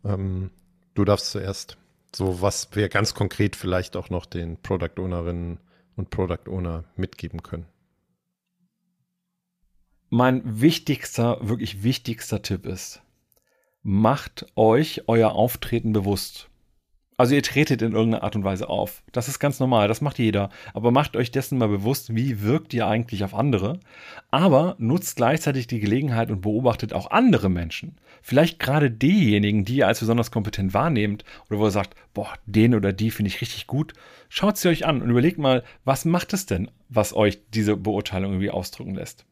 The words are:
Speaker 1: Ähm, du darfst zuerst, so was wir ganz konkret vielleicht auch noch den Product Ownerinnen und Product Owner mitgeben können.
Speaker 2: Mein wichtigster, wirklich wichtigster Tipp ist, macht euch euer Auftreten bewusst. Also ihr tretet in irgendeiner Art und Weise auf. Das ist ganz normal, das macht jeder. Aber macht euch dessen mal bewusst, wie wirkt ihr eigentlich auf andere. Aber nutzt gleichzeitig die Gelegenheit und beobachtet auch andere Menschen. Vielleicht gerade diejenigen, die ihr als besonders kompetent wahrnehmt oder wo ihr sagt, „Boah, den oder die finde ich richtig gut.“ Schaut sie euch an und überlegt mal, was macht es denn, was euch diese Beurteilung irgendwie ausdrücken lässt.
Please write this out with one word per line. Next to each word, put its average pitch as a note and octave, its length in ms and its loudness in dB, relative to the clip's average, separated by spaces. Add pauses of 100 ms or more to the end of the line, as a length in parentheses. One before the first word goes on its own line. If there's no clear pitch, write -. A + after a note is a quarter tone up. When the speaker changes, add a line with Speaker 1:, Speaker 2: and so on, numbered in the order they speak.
Speaker 1:
Ähm, F#2+ 460 -4 (440)
du G#2 100 2
darfst G2+ 260 2
zuerst, G2 460 -10 (380)
so F#2 260 -4
was - 340 -2
wir G#2 140 0
ganz G2+ 260 0
konkret G2+ 400 -2
vielleicht F#2 420 -4
auch F2+ 140 -10
noch F2+ 160 -6
den E2+ 300 -8
Product E2+ 420 -6
Ownerinnen F2 600 -6 (360)
und G2 160 -8
Product F2 380 -4
Owner E2+ 360 -6 (120)
mitgeben E2+ 480 -8
können. E2+ 220 -12 (2500)
Speaker 2:
Mein B2+ 320 4 (180)
wichtigster, B2+ 800 0
wirklich G2+ 420 -4
wichtigster - 600 -4
Tipp F#2+ 240 -6
ist, - 340 -12 (840)
macht A2 600 0 (120)
euch A2+ 500 2
euer A2+ 260 4
Auftreten A2+ 600 0
bewusst. G2+ 560 -2 (720)
Also B2+ 140 4
ihr C#3 80 4
tretet B2 380 0
in A2+ 100 0
irgendeiner A2+ 320 2
Art G#2 100 -4
und G#2+ 80 -2
Weise G2 260 -4
auf. - 440 -4
Das B2 160 -4
ist C#3 100 -8
ganz C#3+ 220 -2
normal, B2 260 4
das A2 140 0
macht D3 180 -4
jeder. G2+ 320 0 (240)
Aber A2 160 0
macht C#3 260 2
euch A#2+ 140 -2
dessen C3+ 260 -4
mal A#2 120 2
bewusst, A2 480 -2
wie A#2 260 -2
wirkt B2+ 320 0
ihr A2 140 0
eigentlich A2 340 -2
auf G2 100 -4
andere. A#2+ 460 0 (540)
Aber E3 460 4
nutzt B2 380 -2
gleichzeitig C3+ 520 0
die A#2+ 100 -4
Gelegenheit A2+ 540 0
und G2 80 -4
beobachtet A2 520 -2
auch - 200 -6
andere G3+ 360 6
Menschen. E2+ 480 -4 (260)
Vielleicht D3+ 360 2
gerade D3 320 2
diejenigen, G#2+ 760 4
die A#2+ 120 -2
ihr C3 100 4
als - 140 2
besonders A2+ 320 0
kompetent G2 420 -2
wahrnehmt G#2+ 500 0 (240)
oder G#2 120 -2
wo A2 60 4
ihr G#2+ 40 4
sagt, G2 240 -2 (180)
„Boah, G#2 200 -8 (140)
den A2 280 6
oder G2 180 2
die A2 200 -2
finde G#2 160 -2
ich - 120 -6
richtig - 280 -10
gut.“ D3 240 -4 (360)
Schaut G#3 280 0
sie - 120 0
euch E3 160 2
an D3 160 0
und - 80 -2
überlegt B2 300 4
mal, C3 240 2 (220)
was C3+ 200 0
macht E3+ 280 0
es F#3+ 140 -4
denn, F#2+ 240 -2 (180)
was A2 260 0
euch G#2 260 2 (140)
diese G#2+ 220 2
Beurteilung G2 560 -4
irgendwie F#2+ 180 -2
ausdrücken F#2+ 460 -8
lässt. - 360 -14